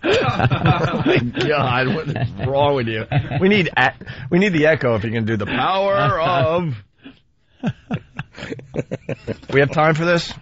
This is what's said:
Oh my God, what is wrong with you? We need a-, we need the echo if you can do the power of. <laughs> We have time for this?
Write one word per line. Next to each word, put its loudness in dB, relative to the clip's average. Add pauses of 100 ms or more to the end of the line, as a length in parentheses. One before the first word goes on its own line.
Oh 2
my 4
God, 0
what -4
is -4
wrong 2
with -2
you? -4 (340)
We 4
need 4
a-, 4 (360)
we 2
need 2
the 4
echo 2
if -2
you -4
can -2
do -2
the -4
power 0
of. 0 (880)
<laughs> -2 (1800)
We 2
have 2
time 2
for -2
this? 0